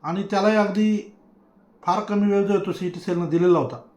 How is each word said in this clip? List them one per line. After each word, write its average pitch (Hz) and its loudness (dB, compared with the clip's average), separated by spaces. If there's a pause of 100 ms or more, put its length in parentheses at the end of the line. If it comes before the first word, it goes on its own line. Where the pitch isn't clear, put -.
आणि 175 -4
त्यालाही 208 2
अगदी 208 0 (680)
फार 185 0
कमी 202 0
वेळ 196 2
जो 202 2
आहे 175 0
तो 175 -4
सीईटी 175 -6
सेलनं 175 -4
दिलेला 170 4
होता. 120 -4 (160)